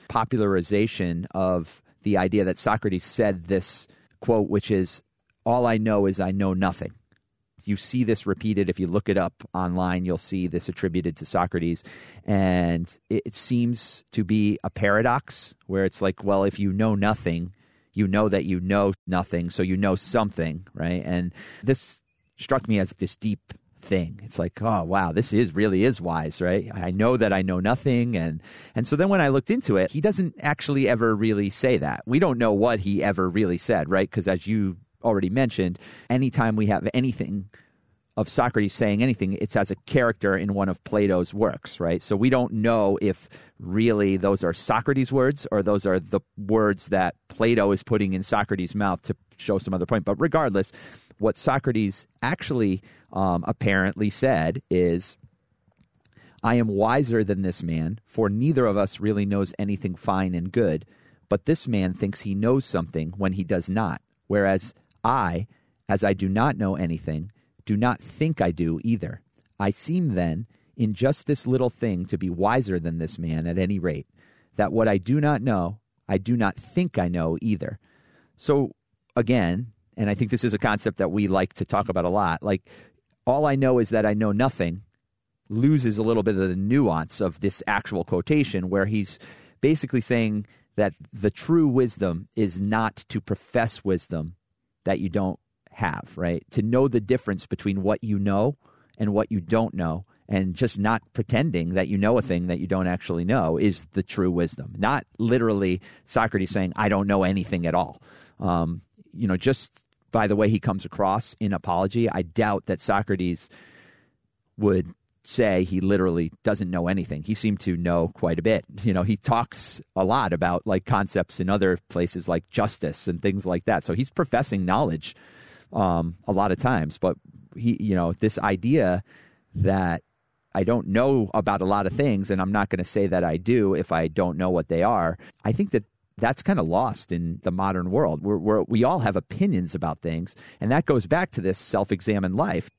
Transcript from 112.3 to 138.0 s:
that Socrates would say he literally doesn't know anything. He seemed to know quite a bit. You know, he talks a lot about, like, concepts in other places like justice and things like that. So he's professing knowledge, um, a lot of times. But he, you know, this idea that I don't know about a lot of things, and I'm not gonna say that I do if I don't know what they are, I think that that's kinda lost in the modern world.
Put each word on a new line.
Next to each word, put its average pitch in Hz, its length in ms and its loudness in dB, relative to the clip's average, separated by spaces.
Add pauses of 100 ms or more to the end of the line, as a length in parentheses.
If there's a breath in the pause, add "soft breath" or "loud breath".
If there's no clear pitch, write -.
that 92 120 -2
Socrates 92 680 -2 (1080 loud breath)
would 95 280 4 (380)
say 98 420 2
he 92 160 -2
literally 92 500 2 (120)
doesn't 101 280 -2
know 87 160 -2
anything. 87 360 -4
He 104 120 -4
seemed 104 260 0
to 90 140 -2
know 85 360 0 (100)
quite 82 180 0
a - 20 -2
bit. 107 220 2 (200)
You 107 100 2
know, 92 100 2
he 101 140 0
talks - 640 -4 (120)
a 95 120 2
lot 110 260 2
about, 87 340 0
like, 95 200 0
concepts 101 540 0
in 90 100 -2
other 92 300 2 (100)
places 87 400 -4
like 82 200 -2
justice - 600 -4
and 85 120 -4
things 98 240 -2
like 90 200 -2
that. 95 180 2
So - 100 -4
he's 131 180 -2 (100)
professing 117 420 -2
knowledge, 90 520 0 (580 loud breath)
um, 85 420 0 (120)
a 107 40 0
lot 98 220 2
of - 60 0
times. 87 380 0
But 92 200 0 (400)
he, 117 220 0
you 101 160 0
know, 85 180 2
this - 260 0
idea 101 640 2 (520 soft breath)
that 92 480 0 (500)
I 95 100 0
don't 113 240 0
know 117 460 2
about 101 280 0
a 95 40 0 (100)
lot 101 120 0
of 92 60 -4
things, 113 380 0
and 95 80 0
I'm 95 140 -2
not 101 160 0
gonna 87 160 -4
say 101 220 0
that 90 160 0
I 80 120 0
do 98 400 2
if 90 160 -4
I 82 160 2
don't 82 300 -2
know 92 140 0
what 85 180 0
they 90 140 2
are, 90 340 0 (260 loud breath)
I 107 80 0
think 190 200 -2
that 110 120 0 (340)
that's 117 260 0
kinda 180 200 0
lost 98 480 -2
in 85 320 -4
the 92 80 -2
modern 92 400 -2
world. 92 300 0